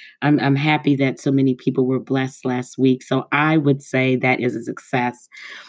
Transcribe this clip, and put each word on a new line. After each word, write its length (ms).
I'm, 180
I'm 160
happy 400
that 240
so 120
many 220
people 320
were 140
blessed 460
last 320
week. 260
So 280
I 260
would 260
say 340
that 220
is 160
a 80
success. 640